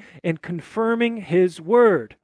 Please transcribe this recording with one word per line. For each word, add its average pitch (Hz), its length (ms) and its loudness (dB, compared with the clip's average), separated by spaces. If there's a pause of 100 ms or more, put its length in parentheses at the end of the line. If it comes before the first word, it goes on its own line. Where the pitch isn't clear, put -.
(220)
and 160 180 -4
confirming 226 760 -4
his 180 420 0
word. 185 640 2